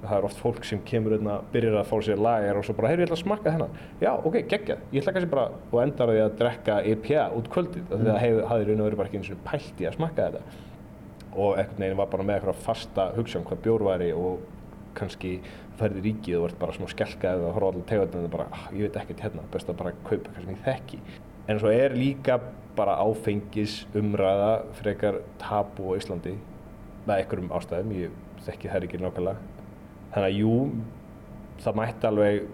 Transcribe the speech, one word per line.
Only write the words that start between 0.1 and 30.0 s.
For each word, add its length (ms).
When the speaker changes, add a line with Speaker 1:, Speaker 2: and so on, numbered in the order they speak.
Speaker 1:
er 140
oft 100
fólk 300
sem 180
kemur 300
hérna, 240
byrjar 300
að 100
fá 60
sér 160
lager 380
og 80
svo 100
bara, 140
„Heyrðu, 100
ég 60
ætla 100
að 60
smakka 320
þennan.“ 200
„Já, 160
ok, 220
geggjað. 260
Ég 100
ætla 140
kannski 160
bara,“ 180
og 100
endar 240
á 80
því 80
að 160
drekka 380
I 80
P 240
A 60
út 160
kvöldið, 400
af 80
því 80
að 80
Speaker 2:
Mm. 80
Speaker 1:
hef-, 260
hafði 140
í 60
raun 120
og 60
veru 100
bara 120
ekki 100
einu 80
sinni 180
pælt 380
í 60
að 100
smakka 240
þetta. 180
Og 200
einhvern 200
veginn 180
var 100
bara 180
með 140
eitthvað 160
fasta 500
hugsun 280
hvað 180
bjór 200
væri 320
og 240
kannski 460
ferð 200
í 80
ríkið 320
og 100
ert 100
bara 140
smá 160
skelkaður 600
og 60
horfa 120
á 40
allar 160
tegundirnar 380
og 60
bara, 220
„Ah, 200
ég 140
veit 100
ekkert 240
hérna, 220
best 160
að 80
bara 160
kaupa 260
eitthvað 140
sem 100
ég 100
þekki.“ 340
En 100
svo 120
er 200
líka 500
bara 200
áfengisumræða 1000
frekar 480
tabú 560
á 40
Íslandi 360
með 160
einhverjum 280
ástæðum, 440
ég 160
þekki 240
þær 160
ekki 160
nákvæmlega. 340